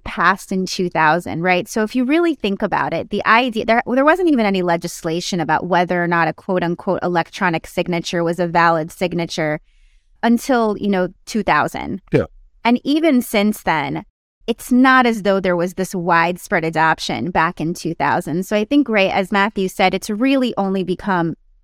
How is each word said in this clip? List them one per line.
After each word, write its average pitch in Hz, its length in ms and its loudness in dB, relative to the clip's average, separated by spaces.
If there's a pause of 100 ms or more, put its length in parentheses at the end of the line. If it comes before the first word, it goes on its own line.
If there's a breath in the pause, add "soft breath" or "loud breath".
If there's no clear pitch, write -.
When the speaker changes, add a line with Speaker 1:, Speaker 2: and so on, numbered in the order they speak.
Speaker 1:
passed 190 480 0
in 185 140 -2
two 180 220 -2
thousand, 160 540 0
right? 180 240 2
So - 160 -2
if 214 140 -4
you 254 80 0
really 311 320 2
think 196 260 -4
about 156 320 -2
it, 165 160 -6
the 202 160 -4
idea, 226 380 2
there, 226 200 2
there 254 200 0
wasn't 339 240 2
even 240 180 2
any 196 160 0
legislation 175 800 -4
about 156 260 0
whether 180 340 2
or 175 60 0
not 170 220 2
a 156 40 -4
quote 180 300 -4
unquote 175 400 -2
electronic 175 640 -2
signature 175 560 -4
was 170 160 -2
a 175 80 0
valid 170 460 2
signature 170 640 -4 (640)
until, 233 560 0
you 208 100 -4
know, 185 200 0 (180)
two 208 160 -4
thousand. 151 600 -2 (100)
Speaker 2:
Yeah. 131 140 2 (380)
Speaker 1:
And 240 200 2
even 302 360 2
since 208 440 0
then, 156 400 -2 (420)
it's - 240 -4
not 254 360 6
as 226 180 0
though 196 160 2
there 180 160 2
was 175 180 -2
this 185 180 -6
widespread 170 720 0
adoption 160 680 0
back 165 280 0
in 165 140 -2
two 165 220 -6
thousand. 147 500 -2
So - 80 -6
I 208 100 0
think, 285 240 2
right, 202 220 2
as 190 220 -2
Matthew 202 340 0
said, 185 260 0
it's 190 160 -6
really 254 480 0
only 190 280 -2
become 175 500 -2 (300)